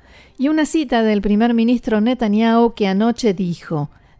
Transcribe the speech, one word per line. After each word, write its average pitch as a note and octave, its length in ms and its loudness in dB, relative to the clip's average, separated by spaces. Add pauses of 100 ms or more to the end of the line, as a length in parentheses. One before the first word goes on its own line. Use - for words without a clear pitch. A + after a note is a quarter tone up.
(380)
Y C4 100 0
una D#4 160 0
cita C4 380 0
del G#3+ 180 2
primer G#3 320 0
ministro A3+ 480 0
Netanyahu A3+ 720 2
que G3+ 160 -2
anoche A3 460 0
dijo, E3 560 -6 (300)